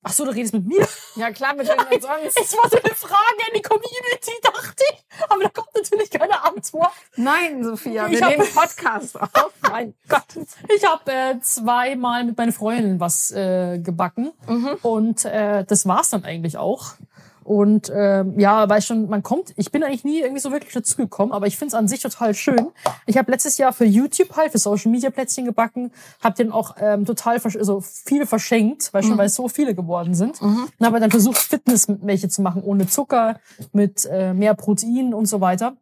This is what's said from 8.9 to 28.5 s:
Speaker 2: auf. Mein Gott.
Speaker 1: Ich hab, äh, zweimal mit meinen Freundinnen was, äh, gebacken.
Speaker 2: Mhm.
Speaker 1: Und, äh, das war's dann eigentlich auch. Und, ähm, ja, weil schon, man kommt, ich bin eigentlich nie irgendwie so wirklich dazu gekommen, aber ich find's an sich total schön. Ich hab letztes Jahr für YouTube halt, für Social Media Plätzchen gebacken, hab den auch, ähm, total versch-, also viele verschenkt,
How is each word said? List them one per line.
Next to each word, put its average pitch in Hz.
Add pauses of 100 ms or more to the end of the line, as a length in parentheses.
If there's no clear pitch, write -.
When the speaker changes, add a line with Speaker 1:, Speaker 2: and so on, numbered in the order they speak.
Speaker 2:
auf. - (180)
Mein 226 (160)
Gott. 285 (500)
Speaker 1:
Ich 403
hab, 320
äh, 262
zweimal 247
mit 233
meinen 233
Freundinnen 214
was, -
äh, 185
gebacken. 185 (120)
Speaker 2:
Mhm. 240
Speaker 1:
Und, 226
äh, 208
das 196
war's 220
dann 190
eigentlich 165
auch. 185 (500)
Und, 208
ähm, 196
ja, 208
weil 208
schon, 220
man 208
kommt, 330
ich 208
bin 302
eigentlich 269
nie 311
irgendwie 269
so 262
wirklich 285
dazu -
gekommen, 226
aber 202
ich 202
find's 277
an 220
sich 262
total 226
schön. 254 (340)
Ich 220
hab 262
letztes 262
Jahr 254
für -
YouTube 240
halt, 311
für 214
Social 208
Media 247
Plätzchen 262
gebacken, 240 (320)
hab 220
den 220
auch, -
ähm, 208
total 233
versch-, 220
also 196
viele -
verschenkt, 226